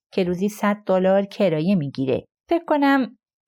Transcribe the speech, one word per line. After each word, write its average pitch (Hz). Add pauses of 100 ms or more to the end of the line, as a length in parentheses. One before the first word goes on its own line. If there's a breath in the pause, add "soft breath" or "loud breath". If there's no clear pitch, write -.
(120)
که 196
روزی 175
صد 208 (100)
دلار 190
کرایه 185
می‌گیره. 135 (240)
فکر 339
کنم 277 (300)